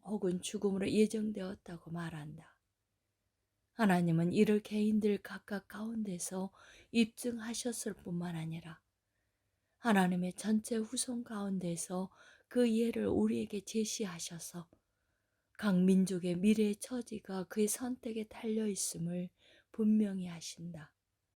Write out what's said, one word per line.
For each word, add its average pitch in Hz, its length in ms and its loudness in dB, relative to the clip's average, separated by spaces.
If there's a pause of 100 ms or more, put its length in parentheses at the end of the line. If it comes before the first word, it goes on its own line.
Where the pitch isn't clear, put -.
혹은 190 340 0
죽음으로 196 500 -2
예정되었다고 208 1000 0
말한다. 156 640 -10 (1160)
하나님은 175 580 4
이를 214 300 4
개인들 208 600 0
각각 196 440 -12
가운데서 202 840 -6 (400)
입증하셨을 233 1000 -2
뿐만 175 420 -6
아니라, 160 440 -8 (1000)
하나님의 180 540 4
전체 214 440 0
후손 240 460 -4
가운데서 190 880 -4 (380)
그 240 240 4
예를 226 360 2
우리에게 214 580 0
제시하셔서 175 1040 -6 (880)
각 208 260 4
민족의 185 520 4
미래의 208 420 4
처지가 208 680 -8
그의 214 220 0
선택에 226 600 -6
달려 220 400 -2
있음을 180 600 -4 (420)
분명히 214 560 2
하신다. 170 640 -12 (420)